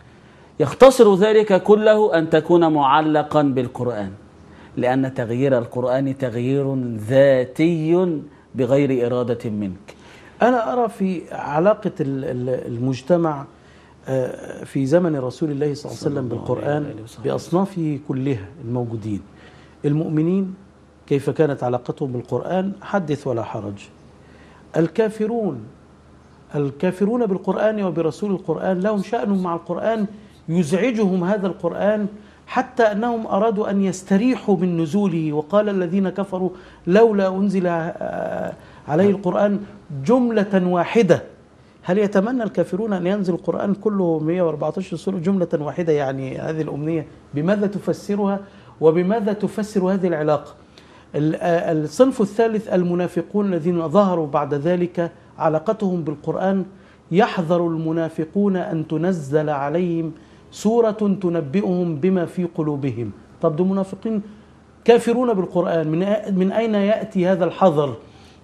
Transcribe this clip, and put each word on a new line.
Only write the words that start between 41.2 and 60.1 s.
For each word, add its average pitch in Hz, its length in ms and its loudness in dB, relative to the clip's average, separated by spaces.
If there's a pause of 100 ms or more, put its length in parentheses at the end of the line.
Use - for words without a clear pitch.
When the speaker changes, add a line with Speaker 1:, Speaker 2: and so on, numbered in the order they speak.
Speaker 2:
هل 185 140 0
يتمنى 208 460 0
الكافرون 196 500 -2
أن 175 140 -2
ينزل 190 260 0
القرآن 185 400 -2
كله 190 460 0
مية 165 220 0
وأربعتاشر 160 560 -4
سورة 190 200 -6
جملة 180 360 0
واحدة؟ 156 400 -2
يعني 135 440 -2
هذه 156 240 -6
الأمنية 151 440 -4 (280)
بماذا 196 340 0
تفسرها 196 720 -4 (420)
وبماذا 185 520 2
تفسر 196 600 -2
هذه 185 140 0
العلاقة؟ 151 460 0 (600)
ال-، 156 200 0
آه، 175 360 0
الصنف 170 500 2
الثالث 220 520 0
المنافقون 180 800 0
الذين 165 340 0
ظهروا 175 400 2
بعد 143 260 -2
ذلك 170 580 -2 (260)
علاقتهم 175 680 -2
بالقرآن، 170 600 -2 (460)
يحذر 175 560 2
المنافقون 160 880 -2
أن 160 320 -4
تنزل 151 640 0
عليهم 160 640 -2 (400)